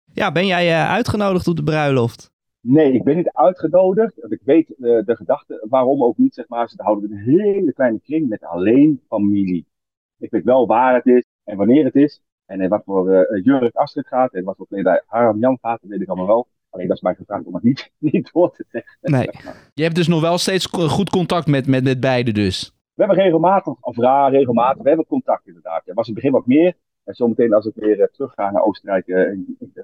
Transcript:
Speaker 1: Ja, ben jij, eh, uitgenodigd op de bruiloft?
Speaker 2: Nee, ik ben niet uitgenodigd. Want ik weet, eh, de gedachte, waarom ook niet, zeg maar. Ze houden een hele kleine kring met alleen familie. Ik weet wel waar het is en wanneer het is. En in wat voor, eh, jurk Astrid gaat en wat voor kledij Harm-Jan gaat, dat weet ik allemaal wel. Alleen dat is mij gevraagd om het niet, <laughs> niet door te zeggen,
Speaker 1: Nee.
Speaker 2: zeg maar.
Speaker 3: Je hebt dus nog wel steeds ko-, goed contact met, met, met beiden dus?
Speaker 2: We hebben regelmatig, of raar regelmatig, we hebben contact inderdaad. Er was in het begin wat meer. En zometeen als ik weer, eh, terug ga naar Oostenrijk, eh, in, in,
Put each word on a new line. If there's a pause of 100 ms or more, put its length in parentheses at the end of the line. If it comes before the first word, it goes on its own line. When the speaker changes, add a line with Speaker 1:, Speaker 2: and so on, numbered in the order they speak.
(120)
Speaker 1:
Ja,
ben
jij,
eh,
uitgenodigd
op
de
bruiloft? (280)
Speaker 2:
Nee,
ik
ben
niet
uitgenodigd.
Want
ik
weet,
eh, (280)
de
gedachte,
waarom
ook
niet,
zeg
maar.
Ze
houden
een
hele
kleine
kring
met
alleen
familie. (520)
Ik
weet
wel
waar
het
is (200)
en
wanneer
het
is. (240)
En
in
wat
voor,
eh,
jurk
Astrid
gaat
en
wat
voor
kledij
Harm-Jan
gaat,
dat
weet
ik
allemaal
wel. (220)
Alleen
dat
is
mij
gevraagd
om
het
niet,
<laughs>
niet
door
te
zeggen,
Speaker 1:
Nee.
Speaker 2:
zeg
maar.
Speaker 3:
Je
hebt
dus
nog
wel
steeds
ko-,
goed
contact
met,
met,
met
beiden
dus? (220)
Speaker 2:
We
hebben
regelmatig,
of
raar
regelmatig,
we
hebben
contact
inderdaad.
Er
was
in
het
begin
wat
meer. (300)
En
zometeen
als
ik
weer,
eh,
terug
ga
naar
Oostenrijk,
eh, (120)
in,
in, (120)